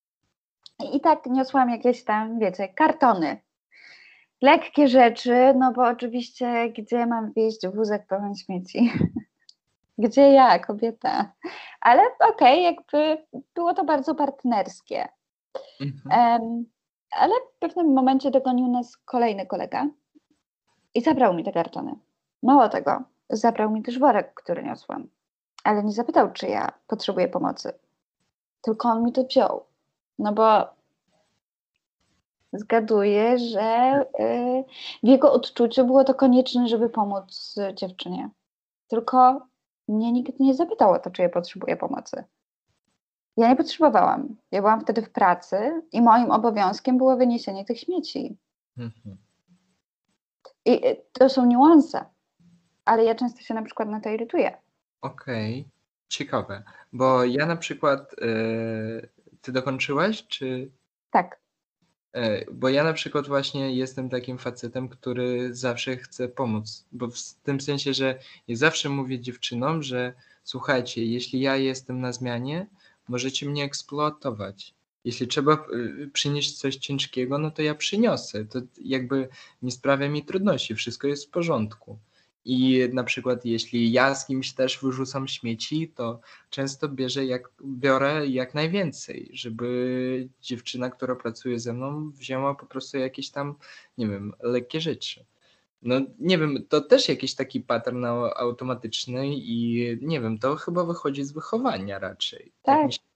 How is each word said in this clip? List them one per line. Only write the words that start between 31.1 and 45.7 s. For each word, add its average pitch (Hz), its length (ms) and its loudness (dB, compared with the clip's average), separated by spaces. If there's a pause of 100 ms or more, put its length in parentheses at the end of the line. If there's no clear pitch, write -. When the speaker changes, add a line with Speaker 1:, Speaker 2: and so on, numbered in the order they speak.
Speaker 1:
zgaduję, 220 840 2
że, 233 640 2 (200)
y, 247 440 0 (380)
w 214 60 4
jego 269 240 8
odczuciu 247 540 2
było 262 180 6
to 269 100 2
konieczne, 247 540 4
żeby 226 200 2
pomóc 202 680 -6 (200)
dziewczynie. - 560 -10 (580)
Tylko 254 580 4 (420)
mnie 220 240 0
nikt 247 280 -2
nie 269 140 6
zapytał 302 380 4
o 175 60 2
to, 180 120 -10
czy 180 120 -4
ja 175 60 4
potrzebuję 175 480 -6
pomocy. - 480 -10 (1120)
Ja 226 120 6
nie 254 80 6
potrzebowałam. - 800 2 (140)
Ja 190 100 -2
byłam 214 200 4
wtedy 220 220 -2
w - 80 -12
pracy 208 720 0 (100)